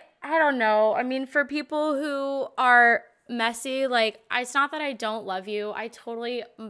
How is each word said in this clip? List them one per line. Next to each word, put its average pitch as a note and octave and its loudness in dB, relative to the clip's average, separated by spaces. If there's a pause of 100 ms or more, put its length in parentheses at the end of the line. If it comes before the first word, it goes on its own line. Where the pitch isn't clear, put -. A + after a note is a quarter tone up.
(240)
I D#4 0
don't C#4+ 2
know. G#3+ 4
I B3 0
mean, C4 -4
for C#4+ 0
people D4+ -2
who C#4 -4 (100)
are A#3+ 6 (240)
messy, A#3+ -4
like, A3+ 0 (100)
I, B3 -2
it's B3 -10
not C#4 0
that D#4 -8
I C#4 -4
don't A3 -8
love F#3+ -8
you. G#3 -6
I A3 -8
totally, A#3 -10 (260)